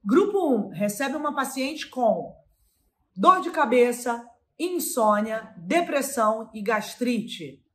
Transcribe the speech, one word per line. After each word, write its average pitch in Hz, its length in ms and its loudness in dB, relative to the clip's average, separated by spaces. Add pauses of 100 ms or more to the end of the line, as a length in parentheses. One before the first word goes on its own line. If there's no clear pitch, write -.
Grupo 392 340 4
um 269 320 2
recebe 208 460 -4
uma 294 180 -4
paciente 269 540 -6
com - 460 0 (800)
dor 349 260 6
de 330 100 -6
cabeça, 240 760 2 (320)
insônia, 220 1000 -2
depressão 233 920 0
e 220 80 -12
gastrite. 214 1000 -4 (120)